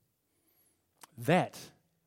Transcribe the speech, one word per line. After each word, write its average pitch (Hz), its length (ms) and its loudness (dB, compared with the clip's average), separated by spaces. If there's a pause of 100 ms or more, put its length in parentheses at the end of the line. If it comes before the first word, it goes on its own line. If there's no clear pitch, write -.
(1160)
That 143 400 0 (500)